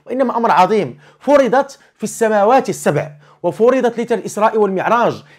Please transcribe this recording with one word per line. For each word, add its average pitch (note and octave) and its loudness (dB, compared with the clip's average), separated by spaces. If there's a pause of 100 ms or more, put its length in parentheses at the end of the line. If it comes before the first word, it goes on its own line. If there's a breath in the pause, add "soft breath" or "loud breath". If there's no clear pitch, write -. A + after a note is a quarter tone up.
وإنما B3 -4
أمر A#3 0
عظيم. F3+ 0 (220 soft breath)
فرضت C4+ 2 (160 soft breath)
في - -12
السماوات A3 2
السبع، D3 -4 (300 soft breath)
وفرضت A#3+ 0
ليلة A#3 -2
الإسراء G#3 -2
والمعراج G3 -2 (140 soft breath)